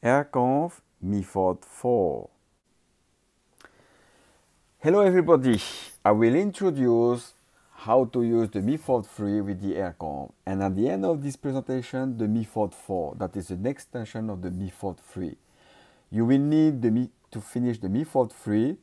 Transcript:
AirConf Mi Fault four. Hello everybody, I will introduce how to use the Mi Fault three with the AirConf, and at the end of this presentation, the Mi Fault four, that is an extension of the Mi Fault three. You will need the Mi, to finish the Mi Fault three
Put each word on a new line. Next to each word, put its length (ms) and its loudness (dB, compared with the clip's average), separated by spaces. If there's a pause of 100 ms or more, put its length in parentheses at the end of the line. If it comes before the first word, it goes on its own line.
AirConf 760 0 (200)
Mi 220 -2
Fault 420 -2
four. 640 -2 (2500)
Hello 180 4
everybody, 640 6 (420)
I 60 6
will 240 4
introduce 1000 2 (360)
how 360 2
to 180 -2
use 260 2
the 120 -4
Mi 160 0
Fault 280 -2
three 340 -4
with 220 -6
the 120 -4
AirConf, 580 -8 (120)
and 160 -4
at 140 0
the 140 0
end 160 -2
of 180 0
this 140 -6
presentation, 840 -6
the 80 -2
Mi 160 0
Fault 320 -4
four, 420 -8
that 200 -8
is 160 -10
an 120 -8
extension 640 -8
of 140 -8
the 80 -6
Mi 200 -8
Fault 280 -10
three. 380 -12 (760)
You 140 0
will 160 4
need 420 2
the 80 2
Mi, 180 0 (220)
to 100 -12
finish 380 -4
the 100 -6
Mi 140 0
Fault 300 0
three 500 -2